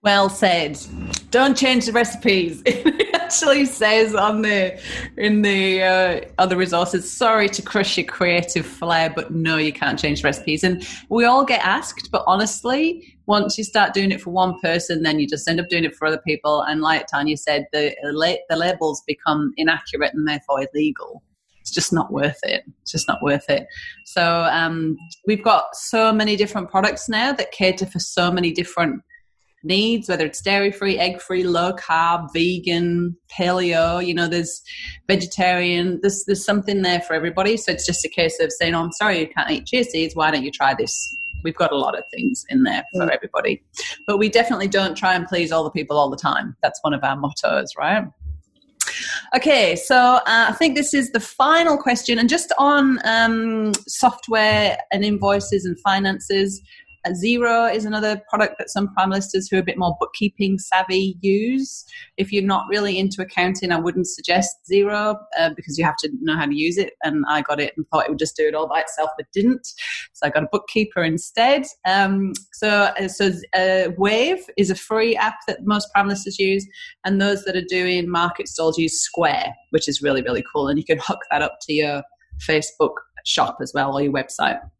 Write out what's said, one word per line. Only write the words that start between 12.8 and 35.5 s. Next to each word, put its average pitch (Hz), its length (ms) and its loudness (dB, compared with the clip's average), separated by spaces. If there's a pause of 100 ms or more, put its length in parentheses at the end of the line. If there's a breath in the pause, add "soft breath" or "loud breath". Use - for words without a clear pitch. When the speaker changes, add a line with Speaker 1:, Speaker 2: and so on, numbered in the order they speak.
Speaker 1:
once 202 260 2
you 220 60 -6
start 208 320 2
doing 196 160 2
it 196 100 -4
for 175 100 -10
one 185 280 0
person, 165 460 -2
then 156 160 2
you 143 80 0
just 147 180 -4
end 165 140 0
up 175 80 -6
doing 170 160 0
it 151 100 -4
for 156 140 -2
other 156 180 -2
people. 151 360 0
And 151 180 -2
like 156 260 0
Tanya 147 300 -2
said, 147 360 -2
the 147 300 0
la-, 156 460 -2
the 165 80 0
labels 165 500 -2
become 151 500 -2
inaccurate 156 560 -2
and 151 140 -2
therefore 139 400 -2
illegal. - 560 -6 (380)
It's - 100 -14
just - 220 -2
not 165 200 -2
worth 143 300 -2
it. - 220 -4 (180)
It's - 80 -12
just - 160 -4
not - 160 -2
worth 143 260 0
it. 139 200 -2 (360 loud breath)
So, 170 460 2
um, 160 460 0 (320)
we've 208 160 2
got 202 320 2
so 220 360 2
many 214 220 2
different 202 340 -2
products - 400 0
now 233 240 0
that 262 200 -4
cater 190 340 0
for 175 140 -6
so 180 320 0
many 175 180 2
different 170 520 -2 (600 soft breath)
needs, 208 460 0
whether 160 180 0
it's 156 160 -8
dairy-free, 196 560 0
egg-free, 185 460 -2
low-carb, 170 880 0
vegan, 175 840 0 (140)
paleo, 175 760 0
you 175 100 -2
know, 170 120 0
there's 170 360 -4 (440 loud breath)
vegetarian, 180 960 2